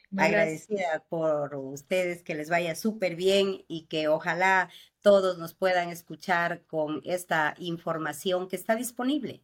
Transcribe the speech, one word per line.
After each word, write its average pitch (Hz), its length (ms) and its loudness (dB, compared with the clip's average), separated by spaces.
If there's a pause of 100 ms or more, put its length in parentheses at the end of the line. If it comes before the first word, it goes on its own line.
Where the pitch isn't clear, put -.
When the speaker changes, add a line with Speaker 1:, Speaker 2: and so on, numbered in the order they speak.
(120)
Speaker 1:
Muchas 160 200 2
gracias. 160 380 0
Speaker 2:
agradecida 175 400 -2
por 151 460 -2
ustedes, 170 680 -4
que 165 120 -6
les 151 140 -6
vaya 170 260 0
súper 202 400 -2
bien 190 520 2
y 165 200 -10
que 156 200 -2
ojalá 175 640 2 (320)
todos 190 360 6
nos 165 180 -12
puedan 180 340 2
escuchar 170 760 -4
con 151 380 -4
esta 165 540 -2
información 170 920 -4
que 190 80 -8
está 226 200 0
disponible, 247 680 -4